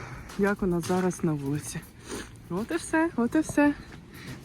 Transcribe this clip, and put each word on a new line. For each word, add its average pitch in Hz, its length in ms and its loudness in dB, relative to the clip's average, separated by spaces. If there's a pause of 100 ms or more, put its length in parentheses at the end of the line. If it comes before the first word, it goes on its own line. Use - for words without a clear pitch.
(380)
як 202 240 2
у 196 40 2
нас 175 220 0
зараз 180 360 2
на 165 80 4
вулиці. 147 480 -2 (720)
От 190 200 -2
і 320 60 0
все, 330 400 2
от 240 180 2
і 311 60 6
все. 294 340 6 (680)